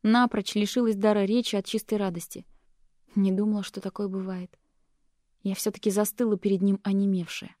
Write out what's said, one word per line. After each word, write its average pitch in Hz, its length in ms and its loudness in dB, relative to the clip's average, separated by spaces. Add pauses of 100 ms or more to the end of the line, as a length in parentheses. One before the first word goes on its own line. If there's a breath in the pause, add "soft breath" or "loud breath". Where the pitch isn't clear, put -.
Напрочь 226 520 2
лишилась 214 400 2
дара 208 300 4
речи 226 300 0
от 196 100 -2
чистой 214 320 -4
радости. 185 480 -6 (680)
Не 196 160 4
думала, 208 320 0
что - 180 -10
такое 202 260 -6
бывает. 190 500 -8 (840)
Я 190 140 -2
всё-таки - 340 -2
застыла 208 480 0
перед 196 240 0
ним, 196 220 2
онемевшая. 196 760 -2